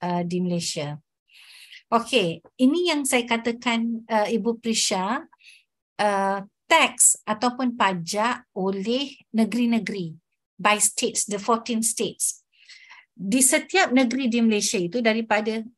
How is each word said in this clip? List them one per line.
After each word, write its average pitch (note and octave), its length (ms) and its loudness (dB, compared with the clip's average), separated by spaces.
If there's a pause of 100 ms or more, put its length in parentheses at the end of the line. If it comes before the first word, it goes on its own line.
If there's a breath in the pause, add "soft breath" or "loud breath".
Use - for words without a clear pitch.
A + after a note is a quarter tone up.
ah, F3 220 -2
di F3 180 -2
Malaysia. E3 560 -4 (920 loud breath)
Okey, A3+ 560 0 (160)
ini E4 320 4
yang D4 160 0
saya B3 220 2
katakan, A#3 800 -2
ah, G#3+ 160 2
Ibu A3+ 320 -2
Prisha, A3 640 -2 (800 soft breath)
ah, G3 380 0 (260)
teks - 560 4
ataupun B3 560 -2
pajak G3+ 680 -2 (100)
oleh G3 560 -2 (160)
negeri-negeri, A3 880 0 (400)
by G#3 240 2
states, - 480 -2
the G3+ 80 -4
fourteen A3+ 460 -2
states. - 580 -4 (720 loud breath)
Di G3+ 240 0
setiap D4+ 560 2
negeri C4 320 2
di A#3 160 2
Malaysia G#3+ 320 2
itu, F3+ 240 -2
daripada, A3 600 0 (160)